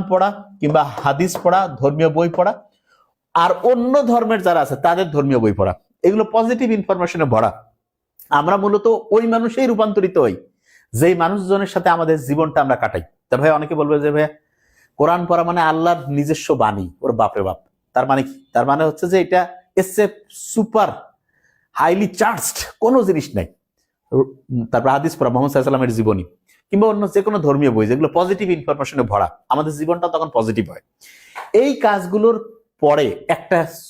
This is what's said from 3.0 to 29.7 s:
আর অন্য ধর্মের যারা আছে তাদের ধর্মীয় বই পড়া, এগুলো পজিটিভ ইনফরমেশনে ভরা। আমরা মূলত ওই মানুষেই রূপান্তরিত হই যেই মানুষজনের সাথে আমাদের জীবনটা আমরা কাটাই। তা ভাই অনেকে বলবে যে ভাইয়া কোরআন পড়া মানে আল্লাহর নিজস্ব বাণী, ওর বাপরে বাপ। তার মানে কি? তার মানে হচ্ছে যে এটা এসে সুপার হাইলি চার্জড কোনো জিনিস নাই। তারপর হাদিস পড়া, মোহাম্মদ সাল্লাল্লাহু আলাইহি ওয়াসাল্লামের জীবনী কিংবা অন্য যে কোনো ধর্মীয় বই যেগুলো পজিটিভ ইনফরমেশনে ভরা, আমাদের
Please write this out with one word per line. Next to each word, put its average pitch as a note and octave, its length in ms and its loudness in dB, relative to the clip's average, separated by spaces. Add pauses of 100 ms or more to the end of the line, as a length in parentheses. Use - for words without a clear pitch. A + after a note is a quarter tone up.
আর E3+ 160 4 (200)
অন্য B3+ 220 0 (180)
ধর্মের A3+ 360 0
যারা E3+ 140 2
আছে C#3 140 -4 (100)
তাদের F3 300 2
ধর্মীয় C#3 280 2
বই G#2 160 2
পড়া, F#2+ 140 0 (300)
এগুলো G#3 200 2 (120)
পজিটিভ A#3 360 0
ইনফরমেশনে F3+ 640 -2
ভরা। A2+ 180 2 (800)
আমরা D3+ 260 2
মূলত G3+ 280 0 (300)
ওই A3+ 80 4 (100)
মানুষেই A#3 340 0
রূপান্তরিত G#3 500 0
হই A#2 180 2 (580)
যেই E3 300 4
মানুষজনের F#3+ 500 0
সাথে F3+ 160 0
আমাদের E3 280 2 (100)
জীবনটা D#3 340 0
আমরা C3+ 220 0
কাটাই। F#2+ 200 -4 (240)
তা - 100 -2
ভাই D3+ 140 4
অনেকে D3 240 -2
বলবে D3 280 0
যে D3 80 2
ভাইয়া D3+ 180 0 (680)
কোরআন E3+ 280 2
পড়া E3+ 160 2
মানে E3+ 180 -2 (100)
আল্লাহর E3 300 0 (160)
নিজস্ব D3 300 -2 (140)
বাণী, G2+ 240 0 (160)
ওর C3 180 -2
বাপরে G#2 240 0
বাপ। F#2+ 160 -6 (360)
তার B2+ 120 0
মানে C3+ 200 2
কি? - 80 -18 (160)
তার A#2+ 140 0
মানে C#3 220 0
হচ্ছে D#3 240 -4
যে F#3+ 140 4
এটা F3+ 160 2 (400)
এসে G#3 220 -2 (480)
সুপার G#3+ 380 0 (840)
হাইলি F3+ 320 0 (120)
চার্জড G#3+ 380 -2 (260)
কোনো B3+ 240 4
জিনিস D#3+ 200 0 (100)
নাই। E2+ 100 -2 (1200)
তারপর B2 260 0
হাদিস D#3 200 -2
পড়া, C3 140 0
মোহাম্মদ B2+ 220 0
সাল্লাল্লাহু C3+ 320 0
আলাইহি A#2+ 100 0
ওয়াসাল্লামের - 40 -6
জীবনী G#2+ 260 0 (480)
কিংবা G#3 160 4
অন্য G#3 160 0 (120)
যে G3+ 60 0
কোনো G#3 160 -2 (100)
ধর্মীয় C#3 280 2
বই A2 160 2
যেগুলো C#3+ 180 0 (100)
পজিটিভ F#3+ 280 -2 (100)
ইনফরমেশনে C#3 540 -4
ভরা, G2 160 2 (220)
আমাদের D3+ 300 -2